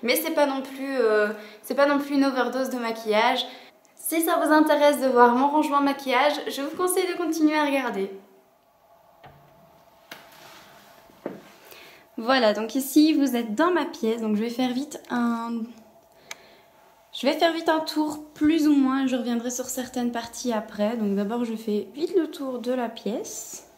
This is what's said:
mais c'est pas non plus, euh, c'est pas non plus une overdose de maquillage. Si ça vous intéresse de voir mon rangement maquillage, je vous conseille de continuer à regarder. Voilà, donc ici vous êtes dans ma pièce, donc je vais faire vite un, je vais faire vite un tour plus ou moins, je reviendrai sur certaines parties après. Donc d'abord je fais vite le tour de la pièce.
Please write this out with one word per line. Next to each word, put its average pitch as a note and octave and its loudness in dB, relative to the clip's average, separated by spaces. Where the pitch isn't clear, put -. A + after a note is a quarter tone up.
mais B3 0
c'est D#4+ -4
pas D4+ 4
non C4+ -4
plus, C4+ -8
euh, G#3+ 2
c'est - -6
pas C#4+ 4
non C#4+ 2
plus C#4+ -4
une C#4 4
overdose B3+ -2
de B3+ -6
maquillage. A3+ 0
Si - -4
ça E4 2
vous D4+ 4
intéresse D4 6
de C4 2
voir A#3+ 6
mon C4+ 2
rangement C#4+ 2
maquillage, C#4 2
je - -8
vous D#4 -8
conseille F4+ 0
de F4 -4
continuer D#4+ 0
à D4+ 2
regarder. A#3+ -2
Voilà, B3 4
donc G#3+ -4
ici D4+ 4
vous C#4 2
êtes A#3 -2
dans D#4 2
ma E4 2
pièce, A3+ -4
donc G#3+ 0
je G#3 0
vais A#3 -2
faire B3 -2
vite C#4 -6
un, A#3 -2
je - -2
vais D4+ 2
faire E4 2
vite E4 -4
un D#4+ 2
tour D4+ -4
plus D4+ 2
ou D4+ 6
moins, C4+ 2
je B3+ 0
reviendrai A#3 -4
sur B3+ -8
certaines B3 -6
parties A#3+ -6
après. A3 -2
Donc G3+ 0
d'abord A3 -2
je A3+ -4
fais G#3 -4
vite E4+ -4
le D#4 2
tour C4 -8
de A#3 -4
la B3 -2
pièce. - -10